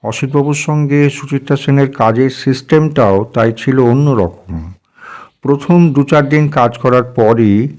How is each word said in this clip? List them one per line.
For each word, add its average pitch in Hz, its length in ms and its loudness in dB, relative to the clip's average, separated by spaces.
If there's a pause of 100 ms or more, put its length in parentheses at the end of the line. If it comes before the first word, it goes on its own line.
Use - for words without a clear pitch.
অসিতবাবুর 143 520 -2
সঙ্গে 147 560 0
সুচিত্রা 139 460 -4
সেনের 139 360 0
কাজের 120 380 0
সিস্টেমটাও 131 960 0
তাই 113 320 0
ছিল 131 240 -2
অন্যরকম। 104 920 -2 (720)
প্রথম 160 500 2
দু 139 100 2
চার 143 260 2
দিন 151 200 0
কাজ 123 300 0
করার 127 240 2
পরই 113 680 0 (100)